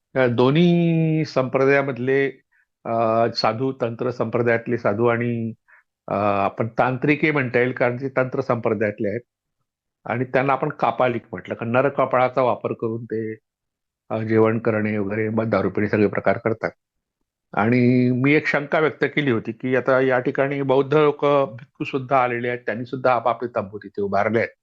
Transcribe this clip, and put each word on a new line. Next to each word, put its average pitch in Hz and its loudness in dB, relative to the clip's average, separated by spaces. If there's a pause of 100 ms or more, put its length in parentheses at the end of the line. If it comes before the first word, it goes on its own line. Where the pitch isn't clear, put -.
(160)
या 131 4
दोन्ही 160 4
संप्रदायामधले, 135 2 (580)
अ, 113 2 (100)
साधू, 120 -2
तंत्र 123 -4
संप्रदायातले 117 0
साधू 113 0
आणि, 117 -2 (560)
अ, 104 -2
आपण 101 0 (100)
तांत्रिकही 143 0
म्हणता 127 0
येईल, 127 2
कारण 123 0
ते 135 -6
तंत्र 131 -2
संप्रदायातले 113 -2
आहेत 107 -6 (840)
आणि 120 -4
त्यांना 131 0
आपण 143 -2
कापालिक 120 -2 (100)
म्हटलं, 90 -8
कारण 117 -6
नरकपाळाचा 131 2
वापर 113 -2
करून 113 -6
ते, 110 -8 (720)
अ, 110 -4
जेवण 110 2
करणे 107 -2
वगैरे, 107 -4
मग 113 -2
दारू 98 0
पिणे 104 -2
सगळे 107 2
प्रकार 98 0
करतात. 110 -4 (840)
आणि 123 2
मी 127 2
एक 151 2
शंका 147 -2
व्यक्त 151 0
केली 143 -2
होती 113 -2
की 127 -2
आता 127 2
या 131 2
ठिकाणी 139 -2
बौद्ध 135 2
लोक, 147 2 (320)
भिक्खू - -12
सुद्धा 131 0
आलेले 120 -2
आहेत, 123 -4
त्यांनी 120 -6
सुद्धा 127 -2
आपापले 120 -2
तंबू 104 -6
तिथे 101 -10
उभारले 101 0
आहेत. 101 -2 (140)